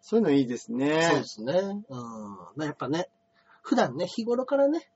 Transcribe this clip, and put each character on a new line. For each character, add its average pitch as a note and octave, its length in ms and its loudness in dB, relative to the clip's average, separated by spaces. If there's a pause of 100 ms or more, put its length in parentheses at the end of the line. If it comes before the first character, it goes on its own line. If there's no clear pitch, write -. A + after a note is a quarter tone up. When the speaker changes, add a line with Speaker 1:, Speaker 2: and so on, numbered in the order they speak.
Speaker 1:
そ - 160 -2
う - 20 6
い A#3 60 6
う - 20 4
の D3 60 4
い C#3 80 6
い B2+ 80 2
で A#2 100 -4
す - 140 -12
ね。 D3+ 360 2
Speaker 2:
そ D#3+ 60 4
う C#3 60 2
で A2+ 60 -6
す G#2+ 180 -14
ね。 C3+ 80 -4
う F3+ 80 4
ん。 G3 180 -6
だ G#3+ 60 -12
か C3+ 100 -16 (600)
ら D3+ 100 -4
や C#3+ 60 -6
っ - 40 -12
ぱ B2+ 120 -6
ね、 E3+ 200 -2 (540)
普 - 140 0
段 D3 200 2
ね、 F3+ 120 -4
日 A3+ 160 -8
頃 A#3+ 200 -2
か C#4 120 -2
ら C#4 100 6
ね D#4 300 0